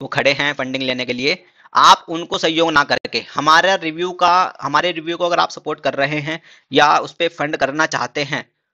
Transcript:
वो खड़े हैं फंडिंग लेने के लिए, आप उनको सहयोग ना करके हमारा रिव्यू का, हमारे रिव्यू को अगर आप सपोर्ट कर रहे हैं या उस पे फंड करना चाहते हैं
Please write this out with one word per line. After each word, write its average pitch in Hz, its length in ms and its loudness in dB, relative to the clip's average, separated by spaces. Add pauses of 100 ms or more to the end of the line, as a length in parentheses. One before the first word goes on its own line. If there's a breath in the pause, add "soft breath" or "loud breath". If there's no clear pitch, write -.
वो 135 60 -10
खड़े 139 260 0
हैं 143 200 -2
फंडिंग 135 300 -6
लेने 127 220 -4
के 123 80 -6
लिए, 139 300 -4 (300 soft breath)
आप 160 360 6
उनको 170 280 -6
सहयोग 165 340 0
ना 147 120 2
करके 127 360 -4 (140)
हमारा 160 420 4
रिव्यू 170 380 -4
का, 180 480 2
हमारे 151 300 0
रिव्यू 165 260 -8
को 175 80 -2
अगर 170 140 0
आप 165 100 0
सपोर्ट 151 300 -8
कर 135 140 -2
रहे 143 260 -2
हैं 160 220 -8 (300 soft breath)
या 147 260 4
उस 143 160 -4
पे 170 140 -2
फंड 156 300 -4
करना 143 280 0
चाहते 139 380 -4
हैं 131 220 -6 (280)